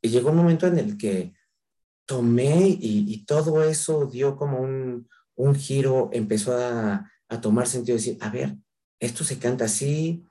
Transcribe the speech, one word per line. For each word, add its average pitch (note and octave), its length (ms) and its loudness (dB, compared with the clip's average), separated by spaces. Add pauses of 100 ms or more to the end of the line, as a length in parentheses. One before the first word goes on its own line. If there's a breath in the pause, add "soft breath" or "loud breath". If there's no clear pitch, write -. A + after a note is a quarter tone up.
Y A2+ 80 0
llegó B2 220 2
un E3 60 4
momento E3+ 280 4
en F3 140 4
el G#2 180 -4
que F#2+ 360 -4 (760 soft breath)
tomé C3 600 4
y, G#2+ 440 2
y - 140 -10
todo D#3 380 2
eso D#3 420 0
dio C#3 300 -2
como C#3 240 -4
un, C3 500 -6 (260 soft breath)
un C#3 200 2
giro, C3+ 580 0
empezó A2 420 0
a, A2+ 560 -2 (160 loud breath)
a A#2 140 -8
tomar A2 240 2
sentido, A#2+ 320 -2
decir, A2 240 -4
a G#2+ 80 -6
ver, E2+ 280 -6 (420)
esto A#2 240 -6
se - 160 -6
canta B2 260 -2
así D#3 640 -2